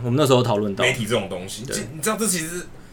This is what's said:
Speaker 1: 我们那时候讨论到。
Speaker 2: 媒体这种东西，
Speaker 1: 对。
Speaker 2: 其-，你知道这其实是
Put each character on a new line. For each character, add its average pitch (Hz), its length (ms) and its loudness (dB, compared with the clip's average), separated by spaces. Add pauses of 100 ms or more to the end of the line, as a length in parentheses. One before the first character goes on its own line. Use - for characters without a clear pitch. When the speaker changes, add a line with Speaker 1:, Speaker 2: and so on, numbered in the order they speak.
Speaker 1:
我 123 60 0
们 120 60 4
那 151 100 6
时 131 80 6
候 123 80 6
讨 113 160 2
论 104 180 0
到。 98 80 2
Speaker 2:
媒 127 80 4
体 120 140 -2
这 113 120 2
种 95 80 -2
东 92 220 -6
西， - 160 -10
Speaker 1:
对。 117 100 -6
Speaker 2:
其-， - 200 -6
你 156 80 -8
知 220 80 0
道 220 60 0
这 214 120 0
其 180 100 0
实 165 200 -6
是 160 80 -10 (260)